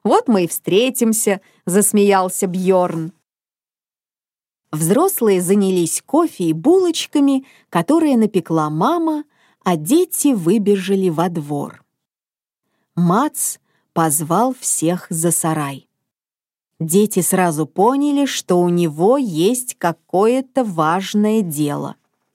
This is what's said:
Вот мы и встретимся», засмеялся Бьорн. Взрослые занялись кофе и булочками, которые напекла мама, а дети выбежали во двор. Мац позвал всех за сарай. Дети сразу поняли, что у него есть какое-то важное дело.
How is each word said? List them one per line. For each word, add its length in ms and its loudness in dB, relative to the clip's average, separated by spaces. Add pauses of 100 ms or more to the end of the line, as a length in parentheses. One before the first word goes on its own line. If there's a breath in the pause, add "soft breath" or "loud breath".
Вот 240 2
мы 160 2
и 20 0
встретимся», 920 0 (240 soft breath)
засмеялся 840 2
Бьорн. 680 0 (1600)
Взрослые 680 0
занялись 640 0
кофе 400 -2
и 80 0
булочками, 960 0 (240 loud breath)
которые 460 2
напекла 540 0
мама, 540 -2 (400)
а 120 0
дети 560 0
выбежали 760 0
во 200 0
двор. 560 -8 (1120)
Мац 640 -2 (340)
позвал 600 0
всех 580 -4
за 200 -2
сарай. 580 -4 (920)
Дети 400 2
сразу 460 0
поняли, 600 0
что 340 -2
у 80 2
него 480 2
есть 640 -2
какое-то 840 -2
важное 760 0
дело. 540 -6 (400)